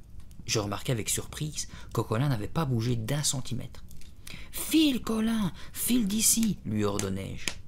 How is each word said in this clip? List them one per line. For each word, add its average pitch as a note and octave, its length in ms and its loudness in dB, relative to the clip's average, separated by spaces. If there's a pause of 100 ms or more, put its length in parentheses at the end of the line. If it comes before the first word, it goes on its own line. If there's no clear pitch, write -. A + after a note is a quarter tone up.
(460)
Je A2 120 0
remarquai G2+ 320 -2
avec A2 180 0
surprise - 600 -4 (260)
que A#2+ 60 2
Colin A2+ 280 2
n'avait G#2 200 2
pas E3 160 0
bougé B2 320 2
d'un B2+ 260 0
centimètre. « - 640 -2 (640)
File, D4 520 4
Colin, A3 500 2 (200)
file A#3 360 2
d'ici ! » A3 560 4
lui G#2+ 200 0
ordonnai-je. « G2 600 -2 (220)